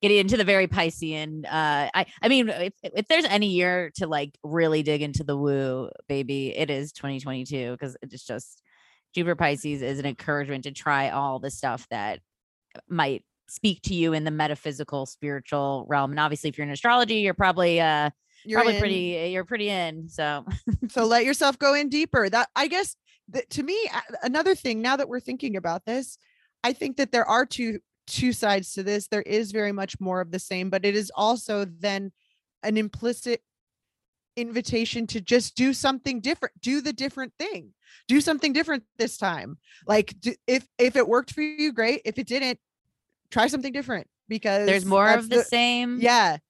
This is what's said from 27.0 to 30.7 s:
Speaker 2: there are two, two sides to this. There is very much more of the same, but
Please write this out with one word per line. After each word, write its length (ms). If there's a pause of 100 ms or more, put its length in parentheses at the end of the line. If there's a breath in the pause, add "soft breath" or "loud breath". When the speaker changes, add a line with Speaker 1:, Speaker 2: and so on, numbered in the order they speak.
Speaker 2:
there 140
are 200
two, 340 (280)
two 260
sides 400
to 100
this. 260
There 120
is 300
very 220
much 260
more 220
of 100
the 80
same, 300
but 160